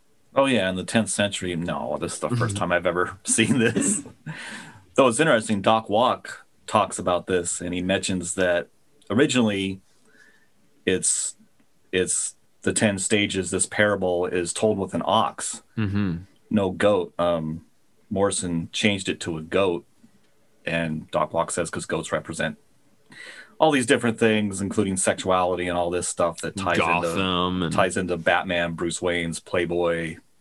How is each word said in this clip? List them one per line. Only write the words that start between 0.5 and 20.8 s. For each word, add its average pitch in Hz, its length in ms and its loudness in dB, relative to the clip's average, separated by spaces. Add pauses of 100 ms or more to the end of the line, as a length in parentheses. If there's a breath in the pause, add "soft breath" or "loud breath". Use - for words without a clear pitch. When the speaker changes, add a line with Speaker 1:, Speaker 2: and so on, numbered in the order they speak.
Speaker 1:
in 92 60 -2
the 90 80 -4
tenth 107 260 0
century, 92 460 -2
no, 76 440 -4
this 85 140 -6
is - 60 -10
the - 80 -2
first 113 260 -2
Speaker 2:
Mm-hmm. 98 40 -4
Speaker 1:
time 87 140 -2
I've 87 140 2
ever 87 340 0
<laughs> - 40 -20
seen 113 340 2
this. 208 460 0 (920 loud breath)
Though 135 140 6
it's 113 120 0
interesting, 113 400 2
Doc 113 300 4
Walk 107 560 0 (200)
talks 101 340 0
about 90 260 0
this, 90 340 -2
and 87 140 -6
he 90 80 -2
mentions 92 520 -2
that 90 340 2 (420)
originally 104 720 2 (1040 soft breath)
it's, - 480 0 (560)
it's - 460 -2 (260)
the 95 100 0
ten 101 260 2
stages. 95 520 0
This 92 160 -2
parable 92 600 2
is 87 260 -2
told 107 260 0
with 95 160 -4
an 82 100 -2
ox, - 580 0 (140)
Speaker 2:
Mm-hmm. 98 400 -2 (340)
Speaker 1:
no 98 200 2
goat. 92 480 2
Um, 82 460 0 (440)
Morrison 92 640 0
changed 98 360 0
it 82 120 -4
to 82 160 -4
a 78 60 -8
goat, 87 420 0 (800)
and 82 460 -4